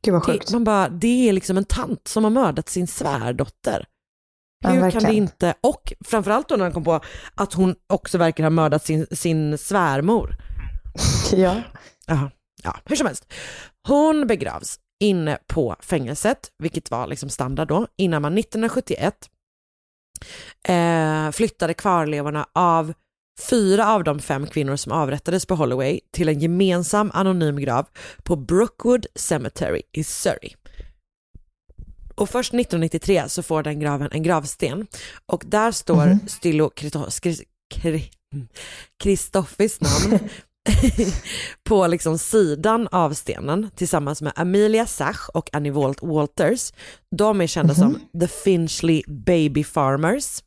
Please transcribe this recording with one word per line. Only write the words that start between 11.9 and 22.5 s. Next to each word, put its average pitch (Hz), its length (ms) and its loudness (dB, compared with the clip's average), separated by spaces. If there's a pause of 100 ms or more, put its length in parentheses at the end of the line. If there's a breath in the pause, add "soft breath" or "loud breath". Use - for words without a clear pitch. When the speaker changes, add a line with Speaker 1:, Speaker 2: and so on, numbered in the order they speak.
Speaker 2:
Aha. 139 240 0 (320)
Ja, - 220 -6
hur 302 100 -2
som 277 120 0
helst. - 260 -8 (540 loud breath)
Hon 294 400 4
begravs - 520 -4 (240)
inne 170 340 2 (100)
på 123 320 -2
fängelset, 151 720 -2 (120)
vilket 165 280 -6
var 120 160 -4
liksom 139 220 -10
standard 135 380 -4
då, 180 200 0 (100)
innan 170 240 0
man 151 140 -2
nittonhundrasjuttioett 214 960 -4 (1400 loud breath)
eh, 160 640 2
flyttade 170 420 -2
kvarlevorna 151 800 -2